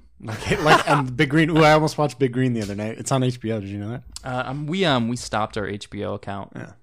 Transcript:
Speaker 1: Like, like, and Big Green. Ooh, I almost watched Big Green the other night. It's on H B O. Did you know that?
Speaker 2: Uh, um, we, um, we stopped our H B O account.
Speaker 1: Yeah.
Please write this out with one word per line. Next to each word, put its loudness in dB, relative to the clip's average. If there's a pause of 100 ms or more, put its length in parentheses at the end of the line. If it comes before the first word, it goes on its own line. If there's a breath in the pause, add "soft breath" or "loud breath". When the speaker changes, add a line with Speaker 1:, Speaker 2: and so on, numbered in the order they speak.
(220)
Speaker 1:
Like, -4
like, 6
and 0
Big 2
Green. 4
Ooh, 6
I 8
almost 4
watched -2
Big 2
Green 2
the -2
other -4
night. -6
It's -4
on 2
H 0
B -4
O. -2
Did -8
you -6
know -8
that? -10 (200)
Speaker 2:
Uh, -4
um, -6
we, 0
um, 2
we -2
stopped -4
our -4
H -8
B -8
O -4
account. -10
Speaker 1:
Yeah. -14